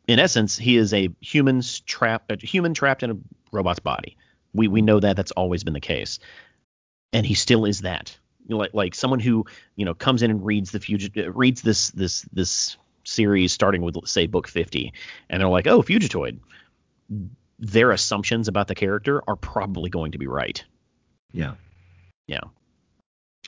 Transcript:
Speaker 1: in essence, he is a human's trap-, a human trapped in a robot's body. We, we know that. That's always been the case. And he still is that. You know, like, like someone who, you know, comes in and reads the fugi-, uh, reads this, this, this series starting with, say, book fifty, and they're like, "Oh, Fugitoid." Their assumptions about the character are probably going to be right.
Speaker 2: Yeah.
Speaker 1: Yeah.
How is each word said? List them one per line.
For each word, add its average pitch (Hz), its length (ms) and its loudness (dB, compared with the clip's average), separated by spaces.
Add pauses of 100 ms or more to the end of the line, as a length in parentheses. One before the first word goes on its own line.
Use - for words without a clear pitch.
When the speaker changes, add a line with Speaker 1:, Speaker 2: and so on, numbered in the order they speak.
Speaker 1:
in 117 120 6
essence, 117 380 2
he 120 200 4
is 104 160 4
a 95 160 2 (120)
human's 131 600 0
trap-, - 500 -2
a 104 140 -6
human 170 280 0
trapped 135 300 0
in 117 80 -2
a 104 60 -6 (340)
robot's 90 280 0
body. - 380 -6 (360)
We, 107 140 4
we 104 140 4
know 107 180 6
that. 98 160 4
That's 92 160 -4
always 90 320 -2
been 78 100 -4
the 71 60 -6
case. - 400 -6 (920)
And 107 140 0
he 104 100 0
still 113 300 2
is 101 160 -2
that. - 360 -8 (300)
You 113 80 -4
know, - 20 -2
like, 101 160 -4
like 98 220 -2
someone 131 240 -2
who, 113 260 2 (300)
you 101 100 -4
know, 85 80 -2
comes 127 300 0
in 113 80 4
and 104 140 -2
reads 104 260 -2
the 104 80 -6
fugi-, 101 480 -4
uh, 90 40 -8
reads 127 300 2
this, - 300 0
this, - 320 -4 (100)
this - 440 -4 (260)
series 101 500 2
starting 92 280 2
with, 85 140 -4 (120)
say, 87 200 0
book 92 200 -2
fifty, - 460 -4 (360)
and 92 120 -4
they're 95 80 2
like, 90 180 2
"Oh, 240 140 6
Fugitoid." 87 580 0 (1200)
Their 113 320 4
assumptions 107 580 0
about 101 180 0
the 98 80 -6
character 104 520 -2
are 107 100 0
probably 95 520 -6
going 80 240 -4
to 76 40 -10
be 69 100 -8
right. 64 340 -4 (680)
Speaker 2:
Yeah. 69 220 -6 (720)
Speaker 1:
Yeah. - 140 -8 (1080)